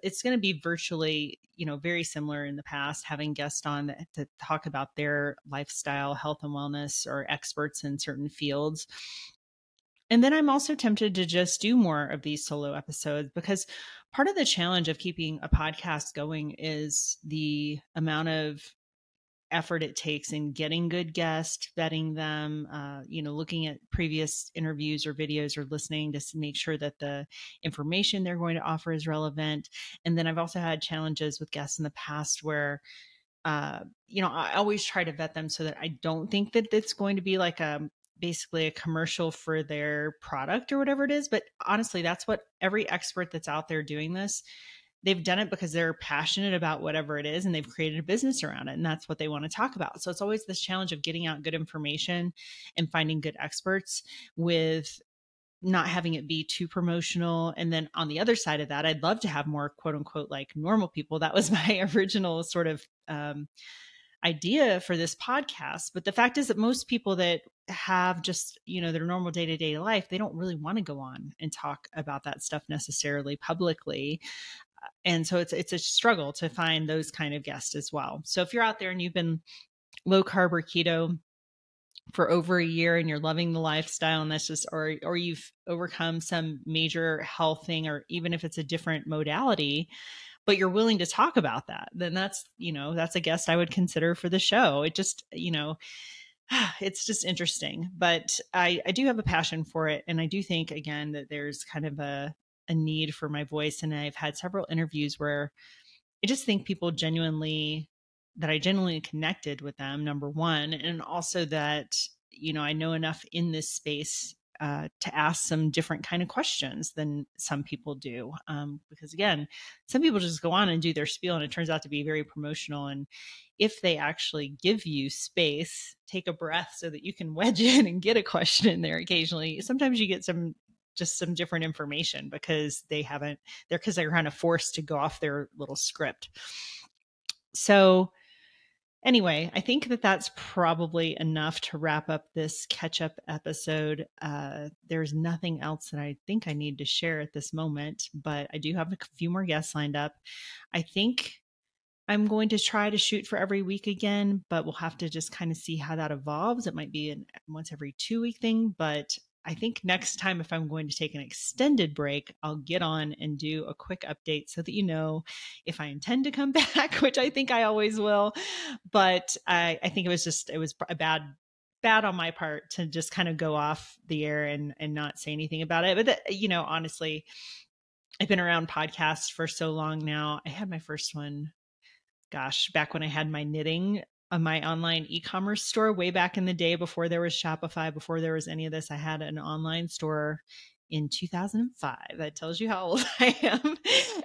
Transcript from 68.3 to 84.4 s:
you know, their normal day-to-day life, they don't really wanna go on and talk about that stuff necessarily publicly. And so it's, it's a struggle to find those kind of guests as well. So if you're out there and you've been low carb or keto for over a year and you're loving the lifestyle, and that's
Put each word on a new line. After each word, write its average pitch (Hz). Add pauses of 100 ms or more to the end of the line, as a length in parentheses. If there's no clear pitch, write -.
you 180
know, 170
their 160
normal 180
day-to-day 160
life, 196
they 180
don't 208
really 175
wanna 165
go 147
on 139
and 160
talk -
about 143
that -
stuff -
necessarily 143
publicly. 160 (840)
And 165
so 180
it's, 170
it's -
a 175
struggle 165
to 165
find 160
those 156
kind 147
of 147
guests 139
as 147
well. 143
So -
if 180
you're 233
out 220
there 185
and 180
you've 175
been 165 (640)
low 190
carb 180
or 170
keto 165 (960)
for -
over 175
a 170
year 165
and 165
you're 151
loving 160
the 165
lifestyle, 160
and 156
that's 156